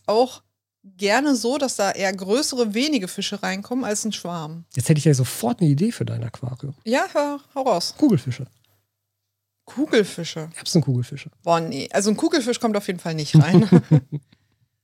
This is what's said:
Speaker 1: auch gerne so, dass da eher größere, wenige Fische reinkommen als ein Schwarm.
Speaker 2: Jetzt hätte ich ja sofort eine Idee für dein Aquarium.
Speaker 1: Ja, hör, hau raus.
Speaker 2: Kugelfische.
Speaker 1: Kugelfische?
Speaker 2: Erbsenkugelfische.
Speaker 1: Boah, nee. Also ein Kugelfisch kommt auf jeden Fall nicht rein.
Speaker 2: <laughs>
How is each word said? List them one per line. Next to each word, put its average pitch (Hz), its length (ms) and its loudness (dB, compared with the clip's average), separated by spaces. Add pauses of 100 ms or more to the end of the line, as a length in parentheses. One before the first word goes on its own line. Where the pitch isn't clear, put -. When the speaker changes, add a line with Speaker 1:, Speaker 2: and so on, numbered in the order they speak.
Speaker 1:
auch 240 340 2 (420)
gerne 208 520 0
so, 233 240 -2
dass 269 180 -4
da 196 140 0
eher 190 200 -2
größere, 214 640 -2
wenige 240 340 0
Fische - 360 -8
reinkommen 202 420 -4
als 208 180 -4
ein 220 80 -4
Schwarm. 165 540 -10 (100)
Speaker 2:
Jetzt 127 140 -4
hätte 156 80 6
ich 143 80 -2
ja 156 80 6
sofort 135 480 -2
eine 160 80 4
Idee 165 240 2
für - 120 -6
dein 117 180 -6
Aquarium. 127 500 -10 (100)
Speaker 1:
Ja, 262 200 0 (100)
hör, 285 260 -2 (160)
hau 269 60 -4
raus. 214 360 0
Speaker 2:
Kugelfische. 139 500 0 (1160)
Speaker 1:
Kugelfische? 175 920 -2
Speaker 2:
Erbsenkugelfische. 135 720 -2 (140)
Speaker 1:
Boah, 170 180 2
nee. 160 320 -8
Also 202 160 0
ein 208 80 0
Kugelfisch 262 420 0
kommt 220 160 -2
auf 202 120 -4
jeden 180 120 -6
Fall 160 160 -6
nicht 151 260 -2
rein. 190 280 6
Speaker 2:
<laughs> 117 100 10 (1040)